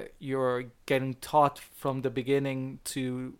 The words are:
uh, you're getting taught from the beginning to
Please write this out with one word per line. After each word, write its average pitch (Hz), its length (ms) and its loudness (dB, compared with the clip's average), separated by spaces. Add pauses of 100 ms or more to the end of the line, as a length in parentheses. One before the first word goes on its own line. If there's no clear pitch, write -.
uh, - 40 -10 (100)
you're 131 480 0 (220)
getting 135 280 2
taught 147 440 4
from - 420 -4
the 131 80 0
beginning 131 760 0
to 127 540 -4